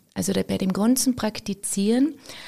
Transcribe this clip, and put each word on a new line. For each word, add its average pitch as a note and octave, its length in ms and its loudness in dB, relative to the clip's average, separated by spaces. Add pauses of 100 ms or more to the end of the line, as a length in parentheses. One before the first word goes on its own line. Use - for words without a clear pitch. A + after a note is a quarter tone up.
(140)
Also F#3+ 180 -2
da F#3+ 100 0
bei G3 140 -2
dem F#3+ 160 0
ganzen B3 420 2
Praktizieren, G#3+ 1000 0 (320)